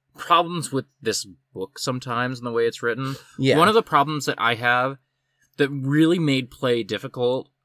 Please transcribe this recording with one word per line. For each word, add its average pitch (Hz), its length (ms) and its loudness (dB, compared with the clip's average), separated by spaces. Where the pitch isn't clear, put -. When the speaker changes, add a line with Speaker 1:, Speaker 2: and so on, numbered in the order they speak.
Speaker 1:
problems 170 560 0
with 135 140 -4
this 110 240 -4
book 95 240 -10
sometimes 127 580 -4
in 120 80 -12
the 120 60 -6
way 117 160 2
it's - 160 -4
written. 131 320 -4
Speaker 2:
Yeah. 135 180 4
Speaker 1:
One 170 100 6
of 214 60 4
the 226 80 4
problems 147 460 0
that 143 100 -2
I 117 160 0
have 123 440 0
that 143 120 2
really 147 500 2
made 135 320 0
play 120 320 -2
difficult 123 680 -4